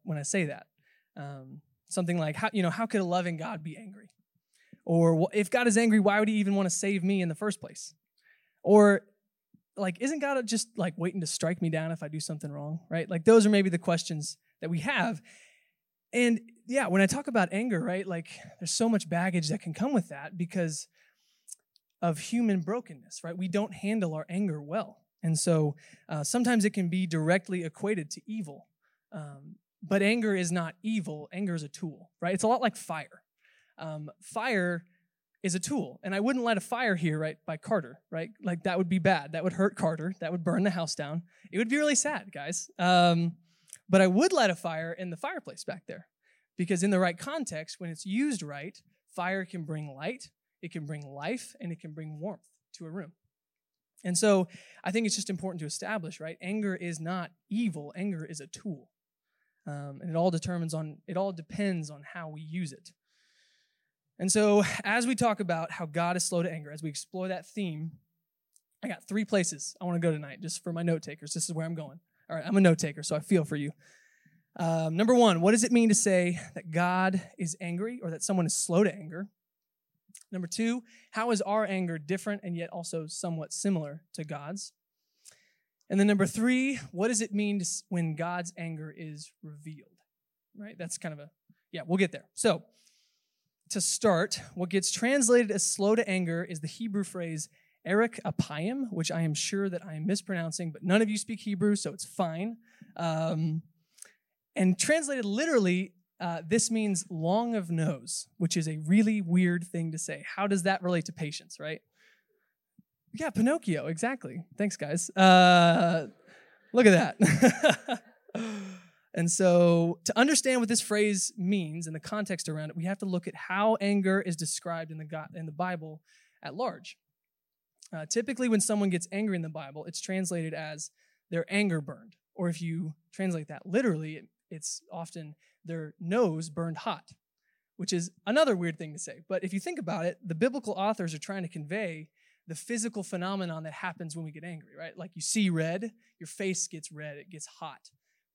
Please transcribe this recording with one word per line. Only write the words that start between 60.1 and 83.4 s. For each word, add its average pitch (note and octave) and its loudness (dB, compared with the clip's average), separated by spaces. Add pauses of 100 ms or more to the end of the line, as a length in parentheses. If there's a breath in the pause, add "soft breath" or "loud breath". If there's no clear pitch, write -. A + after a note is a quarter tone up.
all F3 4
determines E3 -2
on, D#3 -6
it F3+ -4
all F#3+ -2
depends E3+ -4
on D3 -18 (100)
how E3 -12
we D#3 -14
use D#3+ -6
it. - -20 (1300)
And F#3 -2
so G#3 6 (200 loud breath)
as A#3 2
we B3+ 0
talk A3 2
about E3 -4
how E3+ -8
God E3+ 0
is F3 -2
slow E3+ 0
to E3+ -2
anger, D3 -12
as D#3 -14
we D#3 -4
explore F#3 -8
that F#3 -8
theme, E3 -6 (920)
I D4+ -8
got F#3 -10
three G3+ -2
places E3+ 0
I F3+ -8
wanna F3 0
go E3 2
tonight, D3 -6
just - -10
for F3 -6
my E3 -4
note E3 0
takers. D3 -12
This D#3+ -4
is F3+ -6
where D#3+ -4
I'm E3+ -6
going. D3+ -12 (300)
All D#3+ -6
right, D3+ -6
I'm F#3 -2
a G3 6
note E3+ 8
taker, D3+ -4
so D#3 -2
I D#3 0
feel E3+ 4
for D3+ -4
you. D3 -4 (840 soft breath)
Um, E3 0
number A3+ 6
one, G3+ 8
what F#3+ 8
does A3+ 6
it A#3+ 0
mean A#3 6
to G3+ 6
say F3+ 2 (160 loud breath)
that E3 -12
God F#3 2 (160)
is E3+ -6
angry G3 -6
or E3 -4
that D#3+ -8
someone F#3 2
is D3+ -2
slow F3+ 4
to F#3 2
anger? E3+ -12 (1040)
Number F#3 -6
two, A#3 -2 (280 soft breath)
how A#3 0
is G3+ 2
our G#3 0
anger F3+ -2
different F#3+ -4
and F3 -6
yet E3+ -6
also E3+ -8
somewhat E3 -6